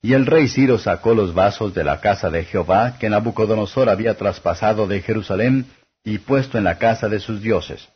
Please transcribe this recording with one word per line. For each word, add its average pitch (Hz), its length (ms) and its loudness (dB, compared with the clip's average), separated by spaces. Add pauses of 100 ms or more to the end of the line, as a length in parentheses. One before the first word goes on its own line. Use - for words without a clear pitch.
Y 120 100 2
el 135 120 4
rey 151 220 4
Ciro 127 320 2
sacó 104 340 0
los 98 220 2
vasos 98 400 0
de 85 80 -2
la 73 180 -2
casa 98 300 0
de 82 120 -2
Jehová, 101 540 0
que 113 100 -6
Nabucodonosor 107 800 0
había 107 300 0
traspasado 101 720 -2
de 95 160 -4
Jerusalén, 113 640 0 (360)
y 107 140 -4
puesto 131 400 -2
en 107 60 0
la 87 160 0
casa 113 280 0
de 104 120 -2
sus 104 200 -8
dioses. - 560 -4